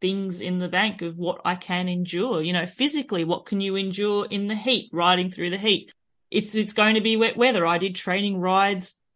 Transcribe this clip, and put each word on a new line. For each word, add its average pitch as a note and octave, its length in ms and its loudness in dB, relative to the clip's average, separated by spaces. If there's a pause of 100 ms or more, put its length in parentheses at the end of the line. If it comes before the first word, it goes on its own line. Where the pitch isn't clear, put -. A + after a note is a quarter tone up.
things F#3+ 400 -2
in F3+ 200 -2
the F3+ 80 -4
bank G3 340 0
of E3 140 -6
what F3 280 -4
I F3+ 120 0
can F3+ 320 -4
endure. F3+ 520 -2
You E3 120 -2
know, F3 140 0
physically, C4 580 -2
what E3+ 220 -2
can G3 140 -2
you G3 140 0
endure G3 520 0
in G3+ 200 -4
the G#3+ 80 -4
heat, A3 380 0
riding F3+ 400 2
through F3 180 -4
the F#3+ 80 -4
heat? G#3 340 0 (380)
It's, G#3+ 240 -2
it's G#3+ 180 -2
going A3 220 4
to A3 60 4
be A3 160 2
wet A3 200 2
weather. A3+ 300 4
I E3+ 120 2
did F#3 180 -2
training G3 420 -2
rides F#3 580 2 (200)